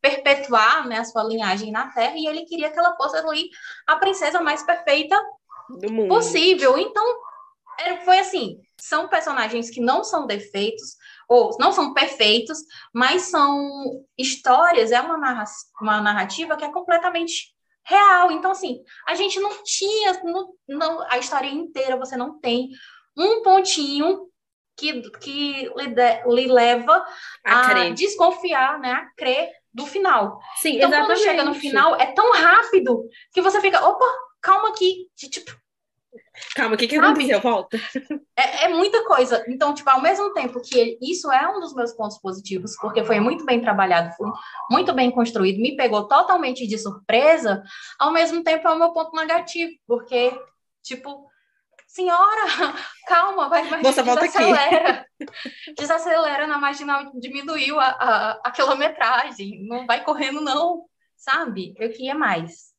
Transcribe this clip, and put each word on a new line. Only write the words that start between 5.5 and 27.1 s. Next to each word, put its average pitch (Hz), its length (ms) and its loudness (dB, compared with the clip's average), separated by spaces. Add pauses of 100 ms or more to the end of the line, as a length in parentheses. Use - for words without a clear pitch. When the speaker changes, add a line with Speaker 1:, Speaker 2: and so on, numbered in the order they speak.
Speaker 2:
Do 214 220 -8
mundo. 220 180 0
Speaker 1:
possível. 277 680 4
Então, 415 280 -2 (720)
era, 349 220 -4
foi 359 180 6
assim: 370 400 -4 (180)
são 311 300 -4
personagens 240 640 -4
que 254 100 -14
não 269 240 0
são 302 220 -4
defeitos, 202 720 -6 (320)
ou 240 300 6
não 320 120 4
são 294 220 -2
perfeitos, 240 680 0 (340)
mas 277 300 0
são 285 800 -2 (140)
histórias, 262 760 2
é 240 80 4
uma 320 180 -4
narra-, 247 280 -4 (340)
uma 214 220 0
narrativa 214 560 -4
que 302 80 -10
é 294 60 -10
completamente 339 840 -4 (300)
real. 370 480 6
Então, 370 200 -2
assim, 381 320 -8 (240)
a 339 80 -4
gente 381 240 -4
não 415 240 -6
tinha, 392 600 -2
não, 359 300 -6 (140)
não, 320 420 -4
a 247 80 0
história 269 300 -4
inteira, 269 480 -6
você 254 220 -8
não 262 220 -8
tem 247 300 -4 (460)
um 415 280 2
pontinho 370 840 2 (500)
que, 254 320 -8 (100)
que 277 580 -8
lhe 277 100 -8
de-, 240 400 2
lhe 247 200 2
leva 247 580 4 (400)